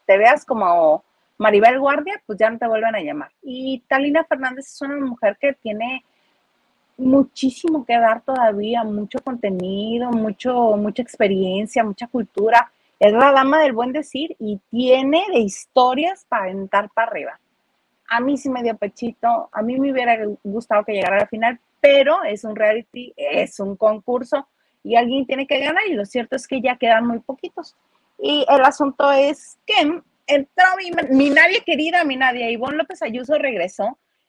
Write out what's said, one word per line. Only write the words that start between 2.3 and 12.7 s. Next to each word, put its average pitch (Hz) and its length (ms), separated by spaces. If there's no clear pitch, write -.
ya 220 100
no 226 80
te 233 100
vuelven 226 280
a 202 60
llamar. 147 300
Y 262 460
Talina 285 360
Fernández 269 440
es - 140
una 285 160
mujer 240 420
que 277 140
tiene 233 500
muchísimo 262 880
que 233 120
dar 226 240
todavía, 226 600
mucho 214 360
contenido, 220 920
mucho, 226 680
mucha 214 240
experiencia, 196 840
mucha 220 240
cultura. 233 640